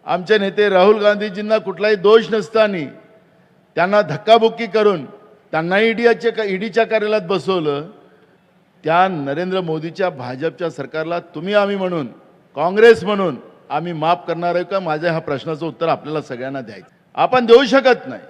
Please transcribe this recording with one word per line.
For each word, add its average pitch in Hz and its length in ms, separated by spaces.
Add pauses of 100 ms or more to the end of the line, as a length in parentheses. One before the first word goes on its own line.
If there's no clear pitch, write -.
आमचे 185 320
नेते 196 300
राहुल 196 300
गांधीजींना 208 600
कुठलाही 208 380
दोष 202 360
नसताना 208 520 (880)
त्यांना 196 280
धक्काबुक्की 220 640
करून 202 380 (460)
त्यांनाही 180 380
ईडीच्या 226 440
का-, 214 140
ईडीच्या 208 380
कार्यालयात 214 360
बसवलं. 170 640 (1000)
त्या 170 240
नरेंद्र 175 520
मोदीच्या, 165 500
भाजपच्या 143 600
सरकारला 160 500
तुम्ही, 170 340
आम्ही 202 220
म्हणून, 175 300 (500)
काँग्रेस 196 480
म्हणून 190 320 (340)
आम्ही 160 220
माफ 165 360
करणार 170 260
आहे 175 100
का? 196 160
माझ्या 160 300
ह्या 160 100
प्रश्नाचं 156 460
उत्तर 160 220
आपल्याला 151 320
सगळ्यांना 135 400
द्यायचं, 104 340 (200)
आपण 233 320
देऊ 240 180
शकत 247 420
नाही. 151 240